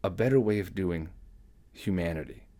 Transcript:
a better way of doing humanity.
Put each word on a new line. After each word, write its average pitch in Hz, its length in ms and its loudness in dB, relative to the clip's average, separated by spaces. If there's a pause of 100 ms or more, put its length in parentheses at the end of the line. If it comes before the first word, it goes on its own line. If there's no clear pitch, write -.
a 98 80 0
better 127 300 4
way 107 180 2
of 92 160 -6
doing 85 340 -2 (640)
humanity. 85 760 -4 (120)